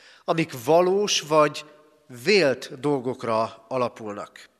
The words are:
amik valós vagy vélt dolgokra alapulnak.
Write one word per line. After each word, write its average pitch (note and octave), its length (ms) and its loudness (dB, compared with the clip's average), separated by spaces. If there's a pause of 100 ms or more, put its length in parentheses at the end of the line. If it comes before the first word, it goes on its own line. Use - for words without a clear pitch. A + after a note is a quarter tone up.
(240)
amik D#3+ 400 -4
valós F3+ 580 2
vagy D3+ 440 2 (580)
vélt C#3 560 2
dolgokra A#2+ 880 -2
alapulnak. A2 840 -8 (100)